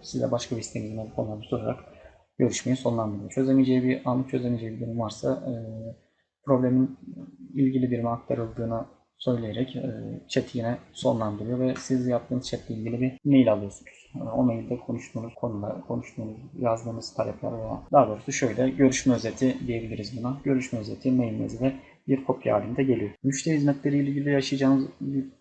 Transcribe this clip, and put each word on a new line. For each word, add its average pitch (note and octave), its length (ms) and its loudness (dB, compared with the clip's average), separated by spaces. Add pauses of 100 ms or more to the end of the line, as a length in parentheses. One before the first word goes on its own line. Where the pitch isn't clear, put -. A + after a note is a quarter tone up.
size A#2+ 280 -2
başka A#2+ 240 -2
bir A2+ 60 -6
isteğiniz A2 380 -8
olup A2 200 -8
olmadığını G#2+ 240 -6
sorarak A2+ 360 -4 (580)
görüşmeyi - 400 2
sonlandırıyor. G#2+ 540 -2
Çözemeyeceği C3 520 4
bir, B2+ 220 0
anlık B2+ 240 0
çözemeyeceği A#2+ 460 -2
bir A#2+ 60 -8
durum A#2 180 -4
varsa, A2+ 320 -2
e, B2+ 220 -4 (920)
problemin B2+ 540 4 (540)
ilgili C3 380 2
birime A#2 180 0
aktarıldığını A#2 760 -4 (320)
söyleyerek, A#2 580 -2
e, B2+ 160 -4 (380)
chat'i - 280 -2
yine A#2+ 200 -2 (160)
sonlandırıyor A2+ 680 -2
ve B2+ 160 2
siz B2+ 320 0
yaptığınız B2 400 -2
chat'le - 220 -8
ilgili A#2 320 -4
bir B2+ 240 -2
mail C3 280 8
alıyorsunuz. - 600 -8
E, - 80 -8
o A#2+ 200 0
mailde A#2 340 0
konuştuğunuz A#2 580 -8
konular, G#2+ 520 -6
konuştuğunuz, A#2+ 520 -8 (200)
yazdığınız A2+ 540 -4
talepler A2+ 380 -4
veya A2+ 300 -8 (100)
daha C3+ 160 8
doğrusu G#2+ 240 -6
şöyle B2 380 2
görüşme C3 440 4
özeti A#2+ 540 0
diyebiliriz A2+ 520 -6
buna. B2+ 240 -6
Görüşme B2+ 360 0
özeti A#2 320 -2
mailinize A2+ 480 0
de C3 160 0 (320)
bir C#3 180 2
kopya - 300 2
halinde A2+ 280 0
geliyor. A2+ 280 2 (120)
Müşteri C#3 320 0
hizmetleri C#3+ 420 2
ile C#3+ 120 2
ilgili C#3 200 -2
yaşayacağınız C3+ 560 4 (160)
bir C#3 400 -4